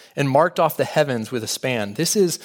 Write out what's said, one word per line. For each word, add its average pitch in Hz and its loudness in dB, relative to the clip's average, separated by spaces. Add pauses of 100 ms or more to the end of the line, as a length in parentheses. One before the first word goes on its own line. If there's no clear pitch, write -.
(160)
and 139 0
marked 160 2
off 160 0
the 135 0
heavens 127 0
with 117 -4
a 107 -6
span?" 113 -4
This - -2
is 185 2